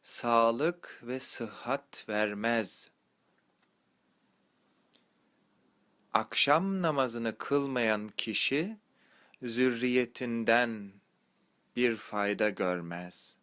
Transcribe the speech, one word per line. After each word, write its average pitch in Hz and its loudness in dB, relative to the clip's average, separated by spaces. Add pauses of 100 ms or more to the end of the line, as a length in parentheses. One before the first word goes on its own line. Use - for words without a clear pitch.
sağlık 120 2
ve 123 -6
sıhhat - -6
vermez. 107 -2 (3250)
Akşam 170 2
namazını 120 0
kılmayan 123 0 (100)
kişi 156 -2 (640)
zürriyetinden 120 2 (840)
bir 120 4
fayda 104 0
görmez. 90 -4